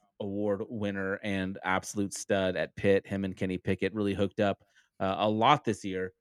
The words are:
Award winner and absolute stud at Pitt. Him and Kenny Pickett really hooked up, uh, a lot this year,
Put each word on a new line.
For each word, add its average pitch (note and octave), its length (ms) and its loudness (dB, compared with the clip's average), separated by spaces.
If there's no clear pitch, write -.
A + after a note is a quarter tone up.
Award G2+ 480 -2
winner G2+ 540 -4
and G2 400 -2
absolute F#2+ 520 0
stud F#2+ 420 0
at D#2 200 -4
Pitt. G2 300 4
Him G2 180 -2
and F#2+ 120 -6
Kenny F#2 220 -2
Pickett F#2+ 360 -2
really G2+ 200 0
hooked G2 260 -2
up, G2 240 0
uh, F#2+ 200 -2
a G#2 100 2
lot A#2 360 4
this G#2 200 -2
year, F#2 360 -6